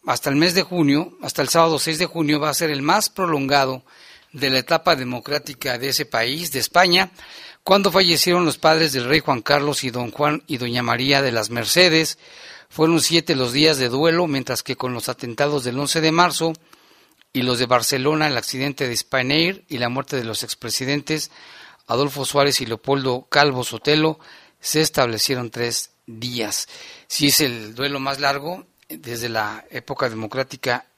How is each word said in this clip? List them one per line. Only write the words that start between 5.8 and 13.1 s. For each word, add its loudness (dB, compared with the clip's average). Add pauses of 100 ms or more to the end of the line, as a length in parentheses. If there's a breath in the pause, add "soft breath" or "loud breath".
ese -2
país, -2
de -2
España, 2 (520 loud breath)
cuando 4
fallecieron 4
los 0
padres 4
del -2
rey 4
Juan 0
Carlos 0
y -2
don -6
Juan -2
y -6
doña -2
María 2
de 0
las -2
Mercedes. 2 (480 loud breath)
Fueron 4
siete 2